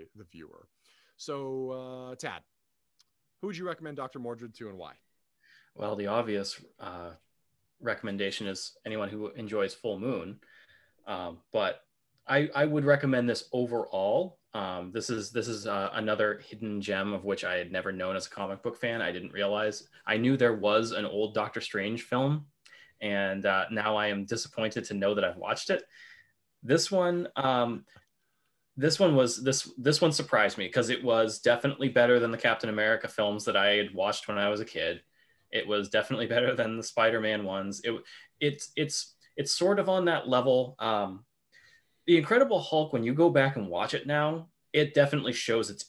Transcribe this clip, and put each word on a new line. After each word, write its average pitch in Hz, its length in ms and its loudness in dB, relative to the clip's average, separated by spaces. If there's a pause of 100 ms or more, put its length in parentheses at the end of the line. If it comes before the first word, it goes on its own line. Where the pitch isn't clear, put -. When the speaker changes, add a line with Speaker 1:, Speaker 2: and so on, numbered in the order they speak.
(160)
Speaker 1:
the 107 80 -20
viewer. 82 440 -20 (500)
So, 131 920 -10
uh, 127 60 -14
Tad, 117 260 -10 (1000)
who 190 60 -8
would 185 100 -8
you 180 100 -8
recommend 156 300 -10
Doctor 131 220 -10
Mordrid 117 360 -12
to, 110 140 -14
and 95 80 -16
why? 78 160 -14 (840)
Speaker 2:
Well, 104 220 -6
the 101 100 -4
obvious, 107 520 -2 (200)
uh, 90 320 -12 (720)
recommendation 101 640 -4
is - 380 -10
anyone 107 240 -6
who 107 220 -8
enjoys 104 420 -2
Full 101 260 -6
Moon, 104 400 -6 (640)
um, 90 340 -8 (120)
but 98 300 0 (460)
I, 147 280 2
I 147 100 4
would 151 200 0
recommend 135 440 4
this - 220 -4
overall. 120 880 -2 (160)
Um, 90 360 -6
this 110 200 -6
is, 107 200 -6
this 113 160 -2
is, 110 200 -6
uh, 98 260 -2
another 107 460 0
hidden 104 420 -8
gem 101 320 -2
of 90 100 -6
which 98 200 -4
I 90 120 -2
had 87 160 -4
never 92 200 -4
known 92 240 -4
as 92 100 -6
a - 60 -12
comic 98 320 -8
book 117 140 -6
fan. 117 240 -4
I 87 100 -4
didn't 90 220 -10
realize. 104 560 -2 (180)
I 110 100 2
knew 127 180 4
there 120 200 4
was 107 360 2
an 101 140 -4
old 101 300 -2
Doctor 104 260 -2
Strange 107 420 -4
film, 143 420 0 (560)
and, 98 440 0
uh, 95 240 4
now 107 280 0
I 104 100 2
am 101 180 -2
disappointed 110 600 -4
to - 100 -8
know 101 180 2
that 101 120 0
I've 87 120 -2
watched 104 320 -4
it. 185 140 0 (800)
This 156 260 2
one, 175 460 2
um, 123 500 0 (920)
this 151 220 2
one 170 180 6
was, 123 280 4
this, - 340 0
this 143 240 2
one 156 120 4
surprised 107 440 2
me 92 120 -4
'cause 117 200 2
it 123 140 -2
was 113 360 2
definitely 135 500 2
better 123 300 6
than 117 120 0
the 113 80 -4
Captain 113 300 0
America 107 380 0
films 104 380 0
that 104 120 2
I 101 160 6
had 101 200 0
watched 98 340 -2
when 104 120 -2
I 101 100 4
was 107 120 -2
a 107 40 -6
kid. 82 360 -4 (500)
It 104 160 -2
was 101 220 0
definitely 110 360 0
better 123 300 2
than 113 200 -2
the 113 80 -6
Spider-Man 110 600 2
ones. 98 400 -4
It, 117 100 -2 (460)
it's, 143 360 -4
it's, - 380 -4 (240)
it's 139 160 -2
sort 196 240 2
of 190 120 0
on 185 160 2
that 165 220 0
level. 127 520 2
Um, 104 440 -2 (840)
The 170 100 8
Incredible 220 420 4
Hulk, 151 320 0
when 117 120 0
you 120 100 0
go 165 160 6
back 139 260 4
and 101 140 -4
watch 90 240 -2
it - 120 -4
now, 151 440 -2 (240)
it 147 200 2
definitely 139 400 4
shows 113 360 0
its - 200 -12